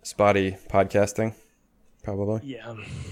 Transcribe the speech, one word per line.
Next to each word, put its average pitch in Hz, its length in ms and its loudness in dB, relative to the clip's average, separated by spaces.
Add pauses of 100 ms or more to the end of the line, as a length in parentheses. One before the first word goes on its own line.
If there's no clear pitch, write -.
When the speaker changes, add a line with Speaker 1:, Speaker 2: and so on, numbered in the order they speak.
Speaker 1:
spotty 98 520 2 (140)
podcasting, 101 640 2 (680)
probably. 101 440 -2
Speaker 2:
Yeah. 117 300 -12 (360)